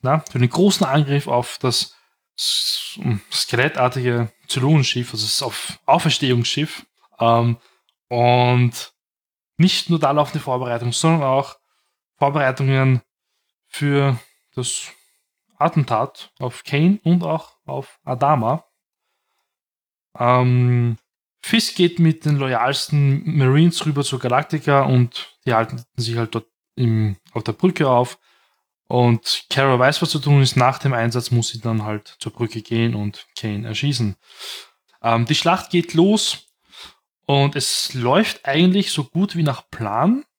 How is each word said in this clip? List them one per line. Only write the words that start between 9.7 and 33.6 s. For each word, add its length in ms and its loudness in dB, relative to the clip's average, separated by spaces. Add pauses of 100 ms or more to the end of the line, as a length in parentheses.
nur 80 0
da 120 2
laufen 220 0
die 60 -4
Vorbereitungen, 540 -4
sondern 300 2
auch 340 -2 (600)
Vorbereitungen 840 0 (680)
für 500 0 (380)
das 320 -8 (720)
Attentat 840 -2
auf 240 -10
Kane 400 2
und 200 2
auch 280 -6 (140)
auf 380 -12
Adama. 600 0 (1500)
Ähm, 800 2 (460)
Fisk 320 0
geht 240 2
mit 260 2
den 120 2
loyalsten 1000 0
Marines 480 4
rüber 180 -2
zur 160 -6
Galactica 640 0
und 520 0 (100)
die 80 0
halten 300 -2 (120)
sich 220 -6
halt 180 -6
dort 100 -6 (300)
im, 420 0 (160)
auf 100 -6
der 100 -4
Brücke 360 0
auf. 300 2 (680)
Und 600 0
Kara 300 2
weiß, 220 2
was 80 -2
zu 100 -2
tun 220 4
ist. 160 2
Nach 200 2
dem 160 -2
Einsatz 380 -2
muss 180 0
sie 120 -12
dann 220 -4
halt 360 -10
zur 140 -12
Brücke 280 -6
gehen 320 -2
und 320 -8 (120)
Kane 300 -6